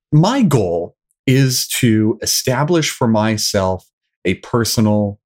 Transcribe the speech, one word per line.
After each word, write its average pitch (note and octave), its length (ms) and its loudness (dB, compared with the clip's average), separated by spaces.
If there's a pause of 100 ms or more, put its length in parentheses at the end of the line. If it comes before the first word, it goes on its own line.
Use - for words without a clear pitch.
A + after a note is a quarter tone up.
(120)
my G#3+ 320 2
goal F2+ 520 0 (300)
is B2+ 440 0
to A2 520 0
establish D3 680 -2
for - 160 -2
myself G#2 840 -2 (340)
a F#2 120 0
personal G#2+ 920 -2